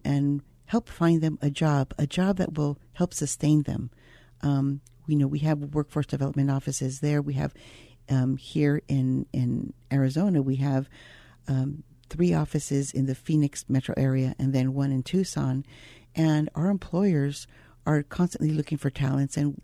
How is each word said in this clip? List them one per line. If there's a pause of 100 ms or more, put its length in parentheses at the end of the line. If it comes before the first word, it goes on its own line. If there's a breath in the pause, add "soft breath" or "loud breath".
and (240)
help
find
them
a
job,
a
job
that
will (140)
help
sustain
them. (520 soft breath)
Um, (280)
you
know,
we
have (140)
workforce
development
offices
there.
We
have, (560 loud breath)
um,
here
in,
in (180)
Arizona,
we
have, (580 soft breath)
um, (260)
three
offices
in
the
Phoenix
metro
area
and
then
one
in
Tucson. (520 loud breath)
And
our
employers (400 soft breath)
are
constantly
looking
for
talents,
and,